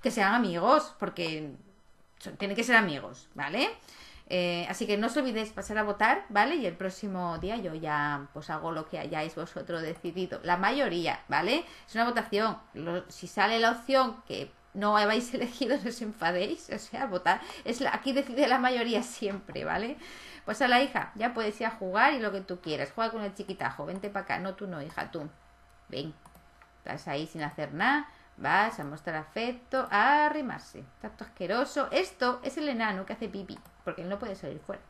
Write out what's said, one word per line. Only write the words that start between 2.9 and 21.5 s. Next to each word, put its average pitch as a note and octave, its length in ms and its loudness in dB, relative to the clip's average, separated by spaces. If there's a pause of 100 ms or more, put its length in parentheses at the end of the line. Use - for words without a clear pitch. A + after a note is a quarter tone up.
¿vale? F3+ 340 0 (600)
Eh, F3 400 0
así G3+ 160 -4
que G3+ 120 2
no A3 100 2
os A#3+ 100 0
olvidéis A3 340 0
pasar G#3 260 -4
a G#3+ 60 2
votar, A3 460 4
¿vale? A#3 260 4
Y C4 100 0
el F3 100 0
próximo F#3 640 -4
día G3 180 -4
yo F3+ 160 -6
ya, D3 600 0
pues, D3+ 160 -10
hago D#3 220 -2
lo D#3 160 -4
que E3 120 -8
hayáis D#3 360 -4
vosotros E3+ 460 -6
decidido. E3+ 600 -4
La F3 140 2
mayoría, F#3+ 680 2
¿vale? F#3+ 380 2 (220)
Es - 80 -12
una A#3 100 4
votación. A3 520 0 (160)
Lo, E3+ 360 -4
si - 180 -14
sale G#3+ 320 2
la A3+ 120 6
opción B3+ 560 4
que A2 240 -8 (260)
no G#3 180 4
habéis G#3+ 380 4
<laughs> - 0 -
elegido, A#3+ 500 0
no A#3 60 -2
os A#3 120 -8
enfadéis, G#3 680 -2
o A3 100 -4
sea, - 280 -6
votad. F3+ 340 2 (240)
Es A#3+ 160 -2
la, C4+ 120 2
aquí C4+ 200 -2
decide C4 340 2
la B3+ 120 6
mayoría A#3+ 440 2
siempre, G3 600 -6
¿vale? G3+ 320 -2 (480)
Pues G#3+ 160 -2
a B3+ 60 6
la B3 140 8
hija, - 340 0
ya A#3 180 0
puedes G#3+ 260 -2